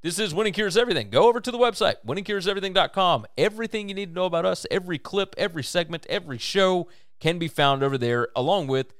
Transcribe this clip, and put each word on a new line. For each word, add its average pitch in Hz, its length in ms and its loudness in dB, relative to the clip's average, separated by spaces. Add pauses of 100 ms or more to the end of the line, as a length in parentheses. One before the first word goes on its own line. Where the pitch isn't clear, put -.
this 170 160 -4
is 196 160 -2
Winning 208 180 0
Cures 196 240 0
Everything. 180 320 2
Go 151 200 6
over 240 120 2
to 247 120 -6
the 240 60 -6
website, 233 360 2 (100)
winning 170 200 -6
cures 196 240 -4
everything 196 240 -4
dot 175 200 2
com. 170 320 2 (140)
Everything 214 500 -2
you 196 60 -8
need 196 140 -8
to 165 60 -16
know 180 120 0
about 170 180 0
us, 185 260 -2
every 180 280 -2
clip, - 400 -4
every 170 240 -2
segment, 165 480 -4
every 160 280 -4
show 185 500 2 (300)
can 170 200 0
be 170 100 -2
found 139 360 2
over 139 120 0
there, 120 380 0
along 151 320 0
with 131 340 -2